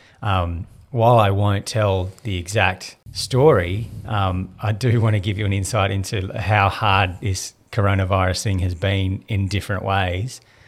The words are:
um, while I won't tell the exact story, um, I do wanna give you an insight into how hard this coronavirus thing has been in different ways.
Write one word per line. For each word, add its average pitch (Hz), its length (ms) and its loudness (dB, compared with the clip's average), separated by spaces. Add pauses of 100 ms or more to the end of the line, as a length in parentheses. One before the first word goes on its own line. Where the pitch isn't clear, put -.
(220)
um, 90 440 -2 (240)
while 117 280 6
I 101 120 6
won't 101 360 0
tell 95 440 0 (140)
the 98 140 -4
exact 95 580 -2 (160)
story, 110 760 2 (180)
um, 95 540 -2
I 104 120 -2
do 117 280 2
wanna 107 200 2
give 98 180 -4
you 107 80 -2
an 98 60 0
insight 98 380 0
into 98 480 -4
how 101 300 4
hard 95 520 0
this - 340 -4 (180)
coronavirus 95 680 0
thing 98 180 -2
has 90 140 -2
been 98 540 -2
in 98 200 0
different 95 360 -4
ways. 95 560 -2 (280)